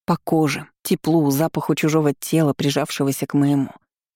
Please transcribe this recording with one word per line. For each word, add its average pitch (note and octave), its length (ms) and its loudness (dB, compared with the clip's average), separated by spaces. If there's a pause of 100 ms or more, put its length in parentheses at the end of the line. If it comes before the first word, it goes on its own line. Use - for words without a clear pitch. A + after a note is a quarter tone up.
По E3+ 100 0
коже, D#3 520 -2 (140)
теплу, D#3 480 0
запаху D3+ 440 -2
чужого D3+ 380 2
тела, D#3 400 0
прижавшегося C#3 760 -2
к - 80 -14
моему. C#3+ 360 2 (440)